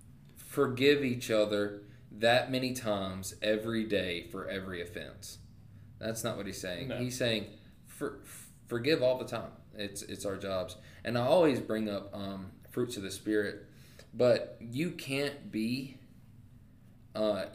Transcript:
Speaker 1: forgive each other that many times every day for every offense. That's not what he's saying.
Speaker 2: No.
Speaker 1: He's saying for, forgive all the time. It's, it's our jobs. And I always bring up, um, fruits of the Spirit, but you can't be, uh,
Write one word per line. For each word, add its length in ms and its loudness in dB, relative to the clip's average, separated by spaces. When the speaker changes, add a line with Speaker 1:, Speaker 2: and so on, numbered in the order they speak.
Speaker 1:
forgive 680 4
each 280 0
other 520 2
that 400 4
many 220 0
times 680 -2
every 440 2
day 460 0
for 180 -8
every 320 -4
offense. 560 -10
That's 240 -6
not 140 -2
what 100 -6
he's 120 -8
saying. 300 -6
Speaker 2:
No. 80 -4
Speaker 1:
He's 200 -2
saying 280 2
for, 340 -8
forgive 360 2
all 160 6
the 60 -4
time. 260 -6
It's, 260 -6
it's 240 -8
our 100 0
jobs. 400 -4
And 140 -2
I 40 2
always 380 6
bring 300 -2
up, 260 -6
um, 360 -8
fruits 260 -2
of 60 -6
the 80 -6
Spirit, 540 0
but 460 4
you 320 -2
can't 600 -4
be, 460 -2
uh, 400 2